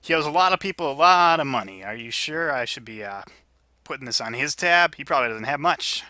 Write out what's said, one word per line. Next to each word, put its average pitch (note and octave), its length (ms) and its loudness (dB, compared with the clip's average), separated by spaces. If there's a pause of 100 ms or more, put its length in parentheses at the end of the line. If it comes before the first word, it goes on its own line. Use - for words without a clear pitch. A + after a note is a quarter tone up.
he - 140 -2
owes D#3+ 120 2
a D3+ 40 -2
lot F3+ 220 4
of F#3 80 2
people F3 300 -6
a - 20 -4
lot E3+ 480 6
of D3+ 60 0
money. G2 380 -4
Are G#2 100 -10
you A#2 160 -12
sure D#3 420 -4
I B2+ 120 -2
should A#2 200 -8
be, A2 180 -14
uh, G2+ 200 -10 (600)
putting C3+ 220 -12
this A#2+ 140 -4
on A2+ 140 -8
his C#3 200 -4
tab? F3 400 4
He - 100 -14
probably C3+ 240 2
doesn't A2 160 -6
have C#3 160 -2
much. - 500 -2